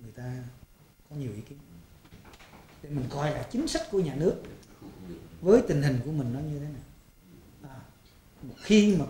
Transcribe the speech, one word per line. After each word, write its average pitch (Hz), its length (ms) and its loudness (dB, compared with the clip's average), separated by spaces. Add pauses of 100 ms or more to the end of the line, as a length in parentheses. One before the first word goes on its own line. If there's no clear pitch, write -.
người 113 140 -18
ta 123 160 -10 (760)
có 147 60 -12
nhiều 135 200 -6
ý 107 120 -10
kiến. 143 100 -18 (1200)
Để 147 80 -16
mình 139 200 -4
coi 147 200 -2
lại 120 200 -4
chính 285 180 -2
sách - 220 -2
của 196 100 2
nhà 147 140 -2
nước 165 200 2 (1040)
với 202 280 8
tình 147 140 2
hình 135 220 4
của 147 80 -4
mình 131 200 -2
nó 135 80 -4
như 151 180 -6
thế 143 80 -8
nào. 147 160 -12 (800)
À, 135 140 -18 (840)
khi 208 340 8
mà 143 140 2